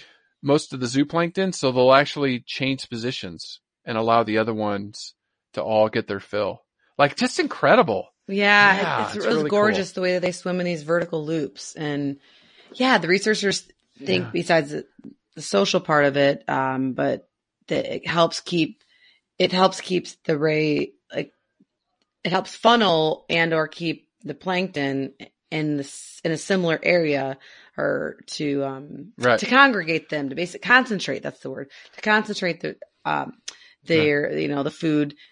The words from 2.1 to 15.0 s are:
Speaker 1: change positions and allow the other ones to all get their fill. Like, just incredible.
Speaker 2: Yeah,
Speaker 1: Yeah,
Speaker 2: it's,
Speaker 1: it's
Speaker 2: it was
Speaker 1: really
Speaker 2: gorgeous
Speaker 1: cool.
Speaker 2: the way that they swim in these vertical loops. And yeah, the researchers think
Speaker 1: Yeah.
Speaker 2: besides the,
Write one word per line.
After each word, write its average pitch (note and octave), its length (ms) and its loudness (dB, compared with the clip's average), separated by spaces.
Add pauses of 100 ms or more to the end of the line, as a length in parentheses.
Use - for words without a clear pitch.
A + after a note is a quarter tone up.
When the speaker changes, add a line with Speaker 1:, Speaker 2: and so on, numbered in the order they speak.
Speaker 1:
change C3+ 440 -4
positions A2 720 -10 (240)
and A2+ 120 -6
allow A2+ 260 4
the G#2+ 160 0
other A2 140 0
ones G#2 600 -6 (400)
to F2 100 -4
all A2 240 4
get A2 220 -2
their G2 100 -4
fill. G2+ 440 -6 (340)
Like, C#3 180 2
just - 240 -2
incredible. E3 680 2 (180)
Speaker 2:
Yeah, G3+ 480 6
Speaker 1:
Yeah, D3 320 0
Speaker 2:
it's, G2+ 80 -8
Speaker 1:
it's G#2 100 -6
Speaker 2:
it - 40 -2
was D#3 80 2
Speaker 1:
really D3+ 120 0
Speaker 2:
gorgeous G3+ 440 2
Speaker 1:
cool. F#3+ 80 -6
Speaker 2:
the - 0 -
way F3+ 140 0
that F3 60 -2
they F3+ 120 -2
swim F3+ 260 -6
in F3 60 -2
these E3+ 180 -4
vertical E3 420 -2
loops. D3+ 500 -6
And C#3+ 420 -4 (560)
yeah, B3+ 240 2
the E3 100 -4
researchers G3 540 0 (380)
think F#3 260 -2
Speaker 1:
Yeah. A2+ 80 -12
Speaker 2:
besides E3 380 0
the, - 140 -8 (500)